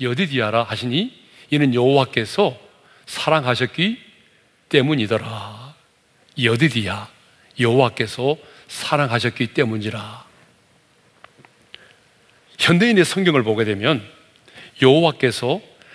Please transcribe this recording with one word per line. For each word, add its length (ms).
여디디아라 640
하시니 580
이는 240
여호와께서 840
사랑하셨기 960
때문이더라." 1080
여디디아, 640
여호와께서 760
사랑하셨기 800
때문이라. 800
현대인의 480
성경을 380
보게 200
되면 400
여호와께서 800